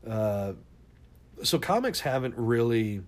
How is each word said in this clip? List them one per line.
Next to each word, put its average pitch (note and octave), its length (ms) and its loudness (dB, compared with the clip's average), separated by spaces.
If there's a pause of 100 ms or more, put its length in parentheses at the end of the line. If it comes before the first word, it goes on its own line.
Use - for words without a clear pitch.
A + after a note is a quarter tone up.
Uh, G#2 460 0 (880)
so - 160 2
comics A#3 440 0
haven't C3 340 -2
really A#2 720 2